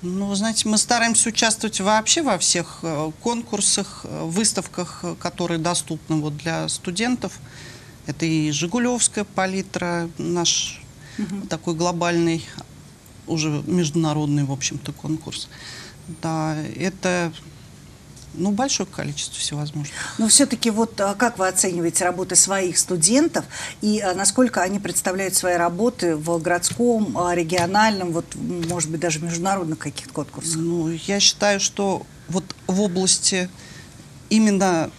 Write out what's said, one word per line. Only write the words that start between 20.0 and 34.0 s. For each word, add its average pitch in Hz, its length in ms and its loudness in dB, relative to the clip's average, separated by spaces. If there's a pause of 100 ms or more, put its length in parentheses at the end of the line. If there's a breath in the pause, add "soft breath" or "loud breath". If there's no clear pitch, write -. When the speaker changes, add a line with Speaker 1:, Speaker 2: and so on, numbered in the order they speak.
Speaker 2:
Но 220 100 2
всё-таки 240 420 6
вот, 226 300 0
а, 202 140 2
как 226 240 2
вы 185 100 4
оцениваете 175 560 2
работы 180 320 0
своих 190 420 4
студентов 214 680 2 (360 loud breath)
и, 208 200 2
а, 190 140 0
насколько 196 480 2
они 190 160 0
представляют 190 560 -2
свои 180 220 2
работы 175 580 2
в 165 260 0
городском, 180 800 2
а, 175 160 2
региональном, 180 760 2
вот, 165 140 -2 (100)
м, 170 320 -4
может 165 220 -2
быть, 160 100 -4
даже 160 180 0
в 151 60 -6
международных 170 540 -2
каких-то - 340 -8
конкурсах? - 440 -6
Speaker 1:
Ну, 165 340 0
я 190 300 -2
считаю, 202 380 4
что 196 480 -2 (220)
вот 180 160 -2 (220)
в 190 140 2
области 185 680 2 (840 loud breath)